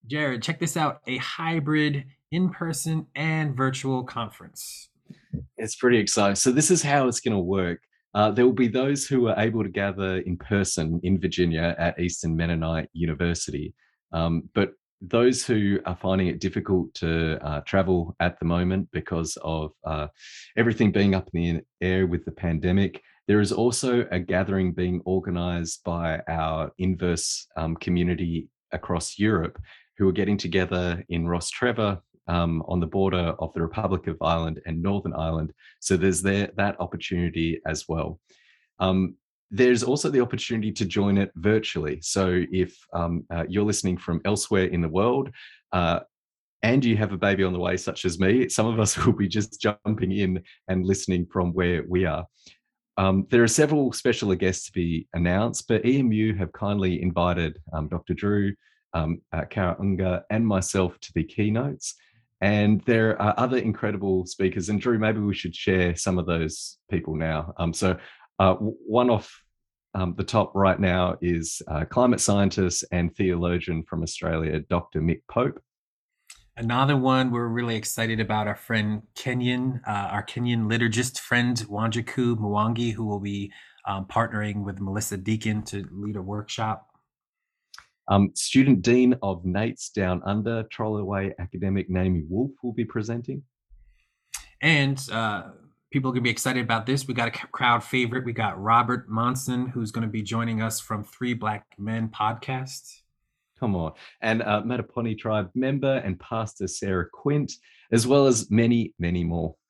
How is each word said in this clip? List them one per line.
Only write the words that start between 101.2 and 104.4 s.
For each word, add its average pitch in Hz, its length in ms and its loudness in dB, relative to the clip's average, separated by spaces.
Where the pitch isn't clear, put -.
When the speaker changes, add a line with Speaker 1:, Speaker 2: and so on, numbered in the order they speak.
Speaker 1:
Black 107 320 -4
Men 110 300 -4
podcast. 117 920 -6
Speaker 2:
Come 107 160 0
on. 80 160 -2
And, 110 200 0